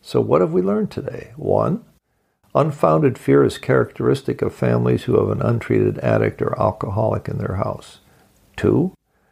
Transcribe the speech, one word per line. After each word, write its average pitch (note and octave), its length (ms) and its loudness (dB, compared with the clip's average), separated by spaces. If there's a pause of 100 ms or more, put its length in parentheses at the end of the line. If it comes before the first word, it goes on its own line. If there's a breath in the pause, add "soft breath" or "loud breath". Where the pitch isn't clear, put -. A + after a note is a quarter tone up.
So - 220 -2
what A#2 180 2
have E3+ 140 0
we F3+ 80 2
learned G3+ 280 -2
today? - 460 -10
One, A1 480 0 (680)
unfounded D3+ 640 2
fear C#3 260 4
is - 140 -2
characteristic B2+ 840 -2
of - 140 -2
families A#2+ 480 0
who - 160 2
have G#2 100 2
an G#2 140 -2
untreated A2 560 0
addict A2 420 0
or - 180 -2
alcoholic G#2+ 720 -2
in G#2+ 80 -6
their G2 200 -6
house. - 440 -8 (560 soft breath)
Two, C#3+ 360 2 (400)